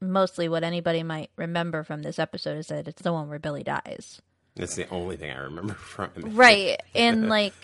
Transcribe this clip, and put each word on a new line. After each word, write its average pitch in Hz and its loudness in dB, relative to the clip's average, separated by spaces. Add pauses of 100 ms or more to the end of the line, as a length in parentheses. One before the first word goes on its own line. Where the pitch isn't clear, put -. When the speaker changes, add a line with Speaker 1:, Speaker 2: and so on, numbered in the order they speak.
Speaker 1:
mostly 185 2
what 165 0
anybody 170 0
might 160 -6
remember 170 -4
from 151 -8
this 147 -6
episode 151 -4
is 156 -10
that 156 -6
it's - -14
the 175 0
one 156 -2
where 147 -8
Billy 143 -6
dies. - -8 (340)
Speaker 2:
That's - -6
the 90 -6
only 87 -4
thing 73 -8
I 65 -10
remember 82 -8
<laughs> - -8
from - -10
it. - -10
Speaker 1:
Right, 214 8 (140)
and, 233 4
Speaker 2:
<laughs> - -
Speaker 1:
like, 208 2 (100)